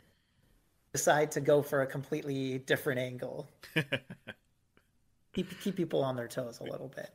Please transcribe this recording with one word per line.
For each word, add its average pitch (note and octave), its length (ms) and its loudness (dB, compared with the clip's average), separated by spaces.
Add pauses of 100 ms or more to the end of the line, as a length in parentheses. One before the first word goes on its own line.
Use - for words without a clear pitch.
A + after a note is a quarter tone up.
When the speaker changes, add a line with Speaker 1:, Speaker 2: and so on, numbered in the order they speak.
(920)
Speaker 1:
decide D3+ 400 4
to D#3 80 0
go D3 220 6
for C#3+ 200 2
a C3 40 0
completely C3+ 720 -2
different C3 420 2
angle. B2+ 480 -6 (260)
Speaker 2:
<laughs> D#3 80 4 (1500)
Speaker 1:
Keep, - 260 -4
keep F#3+ 160 -2
people D#3+ 280 2
on C3 100 0
their A#2 140 -4
toes A#2+ 320 -6
a - 40 -12
little C3 300 -8
bit. - 200 -10